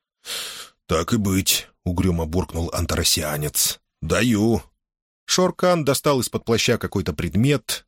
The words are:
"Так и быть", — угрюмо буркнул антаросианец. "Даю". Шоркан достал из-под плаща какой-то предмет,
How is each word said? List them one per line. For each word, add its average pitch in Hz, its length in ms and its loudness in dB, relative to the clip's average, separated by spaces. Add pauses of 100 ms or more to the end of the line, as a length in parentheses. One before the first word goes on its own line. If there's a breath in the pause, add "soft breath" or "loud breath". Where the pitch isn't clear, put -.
(880 loud breath)
"Так 82 280 -2
и - 20 4
быть", — 95 500 0 (180)
угрюмо 87 420 0
буркнул 82 440 -4
антаросианец. 78 1080 -2 (220)
"Даю". 104 600 2 (640)
Шоркан 180 640 2
достал 139 340 2
из-под - 240 -4
плаща 113 320 2
какой-то 90 380 -2
предмет, 104 720 0